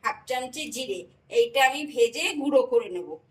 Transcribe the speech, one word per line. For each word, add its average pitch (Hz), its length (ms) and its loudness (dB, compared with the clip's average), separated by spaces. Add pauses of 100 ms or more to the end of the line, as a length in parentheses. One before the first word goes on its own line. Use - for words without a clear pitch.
হাফ 214 160 -6 (100)
চামচি 254 340 -6 (120)
জিরে, 220 240 -6 (380)
এইটা 233 300 2
আমি 285 140 0 (120)
ভেজে 240 320 2 (140)
গুঁড়ো 277 220 4 (100)
করে 226 240 2
নেব। 180 140 -8 (220)